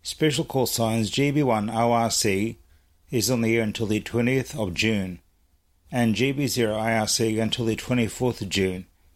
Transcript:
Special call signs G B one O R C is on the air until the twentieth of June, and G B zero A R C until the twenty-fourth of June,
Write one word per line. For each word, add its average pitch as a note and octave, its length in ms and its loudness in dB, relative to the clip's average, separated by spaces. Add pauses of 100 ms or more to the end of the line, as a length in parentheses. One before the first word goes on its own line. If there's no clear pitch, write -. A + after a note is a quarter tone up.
Special D3+ 420 0
call B2+ 220 0
signs A2+ 420 0
G C#3+ 220 0
B D3 100 2
one A2 300 2
O A#2 200 2
R A#2 200 2
C G#2 480 0 (500)
is A#2+ 220 0
on A#2+ 100 0
the A2+ 160 2
air A#2 60 2
until G#2+ 240 -2
the G#2+ 120 2
twentieth A#2+ 560 -2
of F#2+ 200 -4
June, G2 440 0 (720)
and A#2 220 2
G B2+ 180 2
B C#3 140 -2
zero A2+ 300 0
A A2 240 0
R G#2+ 80 0
C A2 320 0
until A2+ 260 -2
the A2 100 0
twenty-fourth B2 680 -2
of G2+ 80 -8
June, F#2 360 -2 (300)